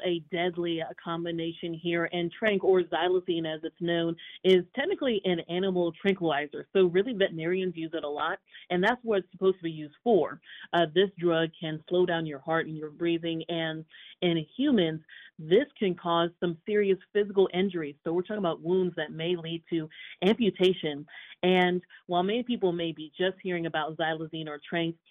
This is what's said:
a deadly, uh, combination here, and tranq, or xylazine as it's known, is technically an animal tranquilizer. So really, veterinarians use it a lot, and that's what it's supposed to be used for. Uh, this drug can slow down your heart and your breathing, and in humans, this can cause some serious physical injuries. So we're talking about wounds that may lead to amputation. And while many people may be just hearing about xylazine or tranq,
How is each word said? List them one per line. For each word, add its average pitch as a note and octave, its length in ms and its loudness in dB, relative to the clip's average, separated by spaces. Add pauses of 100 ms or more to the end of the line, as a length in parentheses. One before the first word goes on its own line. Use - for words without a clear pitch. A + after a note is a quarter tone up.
a F3 160 -2 (120)
deadly, E3+ 500 -4
uh, D#3 40 -8 (140)
combination E3+ 720 -6
here, E3+ 400 -2
and F3 220 -4
tranq, G#3 300 0
or F#3 180 6
xylazine E3+ 640 -2
as D#3 160 -6
it's - 180 -10
known, E3+ 360 0 (260)
is F3+ 220 6 (100)
technically C#4 500 -2
an F3+ 140 0 (100)
animal F3+ 440 0 (100)
tranquilizer. D#3 720 -2
So F#3+ 140 6
really, G3 260 2
veterinarians F3+ 640 -2
use D#3+ 180 -8
it D#3+ 80 -6
a D3 60 -6
lot, D3+ 320 -4 (300)
and F3+ 120 2
that's A#3+ 220 2
what G#3 160 2
it's F3+ 100 -6
supposed F#3+ 280 0
to - 40 -18
be E3 80 -4
used D3+ 320 -10
for. D#3 380 4 (320)
Uh, E3+ 140 4 (100)
this G3 200 4
drug E3 340 2 (100)
can D#3 280 -6
slow F3+ 180 4
down E3 200 -2
your C#3+ 140 -8
heart D#3+ 260 0
and D#3 100 -10
your D3+ 140 -10
breathing, E3 580 -2
and D#3+ 360 -4 (360)
in E3 240 2 (120)
humans, F#3+ 440 2 (380)
this E3 280 4 (120)
can F#3 160 0
cause E3+ 360 0 (100)
some F3 160 -2 (100)
serious G#3 320 2 (140)
physical G3 420 4
injuries. F3 480 -2
So E3 100 -2
we're F3+ 100 2
talking G#3 160 -8
about E3+ 220 -2
wounds F3 360 0
that D#3 160 -6
may E3 240 -2
lead E3 340 -8
to D#3+ 180 -2 (360)
amputation. F3+ 840 2 (380)
And F3+ 360 4 (280)
while F3 160 2
many A3+ 180 0
people G3 300 0
may E3+ 180 -4
be D#3 260 -12
just F#3 240 -2
hearing F3 260 -4
about D#3 300 -4
xylazine D#3+ 520 -4
or D3 100 -10
tranq, E3 360 -4 (160)